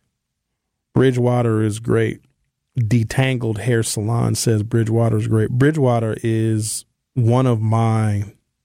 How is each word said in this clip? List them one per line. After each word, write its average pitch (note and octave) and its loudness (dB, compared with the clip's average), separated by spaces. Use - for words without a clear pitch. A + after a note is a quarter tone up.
Bridgewater B2 2
is G#2+ -2
great. A2+ -2
Detangled A#2 0
Hair A2+ 0
Salon A2+ -2
says A2 0
Bridgewater A2+ 0
is A2+ -2
great. A2 0
Bridgewater B2 0
is A2 -2
one B2 2
of A#2 2
my A2 0